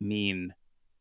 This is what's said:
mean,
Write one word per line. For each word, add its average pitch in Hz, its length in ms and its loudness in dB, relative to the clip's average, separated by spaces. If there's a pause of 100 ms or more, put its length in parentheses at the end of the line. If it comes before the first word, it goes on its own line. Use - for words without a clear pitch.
mean, 101 520 0 (480)